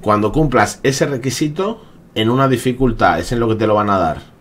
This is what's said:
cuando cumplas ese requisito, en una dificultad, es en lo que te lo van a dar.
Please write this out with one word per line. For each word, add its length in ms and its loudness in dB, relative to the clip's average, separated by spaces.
cuando 320 0
cumplas 500 0
ese 220 0
requisito, 760 -4
en 160 0
una 180 2
dificultad, 720 0
es 100 -6
en 100 -2
lo 80 0
que 80 0
te 100 0
lo 80 2
van 160 0
a 80 2
dar. 420 -4